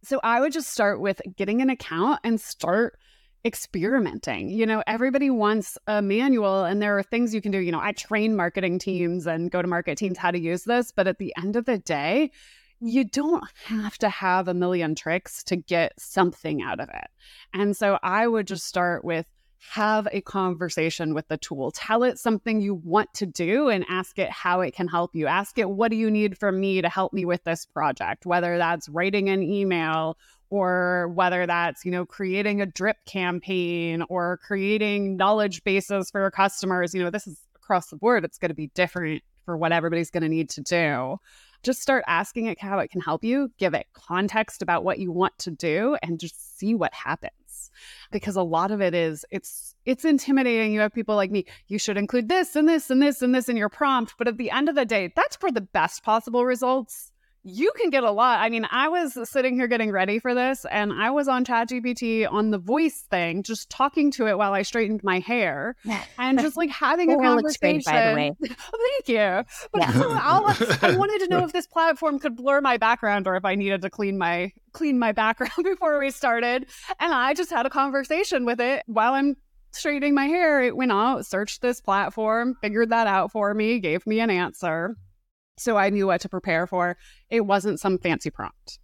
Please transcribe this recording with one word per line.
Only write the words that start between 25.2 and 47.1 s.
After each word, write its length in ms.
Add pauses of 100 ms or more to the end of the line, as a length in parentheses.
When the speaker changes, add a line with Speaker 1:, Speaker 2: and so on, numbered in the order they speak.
Speaker 1:
Ask 320
it, 100
"What 220
do 80
you 140
need 260
from 220
me 220
to 80
help 220
me 140
with 180
this 220
project?" 640
Whether 320
that's 280
writing 420
an 120
email 760 (340)
or 580
whether 380
that's, 360
you 80
know, 140
creating 560
a 60
drip 380
campaign 1040
or 280
creating 800
knowledge 460
bases 480
for 100
your 100
customers. 600
You 100
know, 60
this 180
is 100 (180)
across 320
the 100
board. 260
It's 140
gonna 160
be 140
different 560 (200)
for 140
what 160
everybody's 380
gonna 180
need 220
to 100
do. 560 (460)
Just 180
start 260
asking 380
it 160
how 180
it 120
can 100
help 220
you, 340
give 160
it 180
context 680
about 240
what 140
you 120
want 280
to 120
do, 520
and 160
just 380
see 180
what 180
happens. 400 (760)